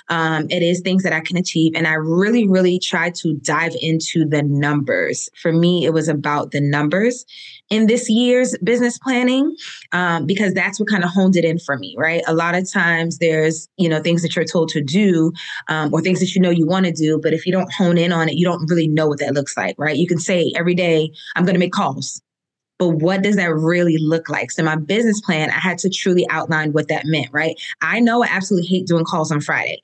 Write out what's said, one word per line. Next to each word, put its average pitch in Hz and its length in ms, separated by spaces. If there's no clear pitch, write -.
Um, 160 400
it 180 120
is 175 200
things 185 220
that 165 100
I 160 80
can 175 160
achieve. 160 380
And 165 120
I 156 60
really, 190 540
really 185 320
try 175 320
to 170 300
dive 160 400
into 160 440
the 147 180
numbers. 143 840
For 170 100
me, 170 340
it 160 80
was 160 140
about 147 440
the 143 100
numbers 151 640
in 220 160
this 240 240
year's 247 540
business 240 340
planning, 262 580
um, 175 340
because 190 300
that's 190 240
what 208 100
kind 196 140
of 175 80
honed 185 240
it 165 100
in 165 140
for 139 180
me, 92 220
right? 160 260
A 165 80
lot 170 220
of 185 140
times 170 500
there's, 160 580
you 175 100
know, 156 140
things 170 220
that 160 120
you're 170 80
told 160 260
to 156 120
do, 165 500
um, 156 260
or 156 80
things 185 180
that 185 140
you 185 80
know 185 80
you 170 160
wanna 185 260
do, 156 300
but 156 100
if 160 140
you 180 60
don't 185 200
hone 175 280
in 175 120
on 165 160
it, 160 80
you 175 100
don't 170 240
really 165 180
know 156 200
what 147 120
that 139 160
looks 139 200
like, 95 220
right? 151 200
You 170 100
can 170 100
say 165 380
every 170 180
day, 165 380
"I'm 180 100
gonna 180 140
make 180 120
calls." 139 380
But 175 120
what 190 220
does 208 120
that 175 180
really 165 440
look 160 320
like? 120 220
So 165 120
my 160 140
business 208 420
plan, 156 300
I - 100
had 175 200
to 190 100
truly 180 400
outline 156 420
what 151 160
that - 180
meant, 147 280
right? 151 260
I 170 180
know 233 240
I - 40
absolutely 180 420
hate 185 180
doing 165 160
calls 156 300
on 147 80
Friday. 117 420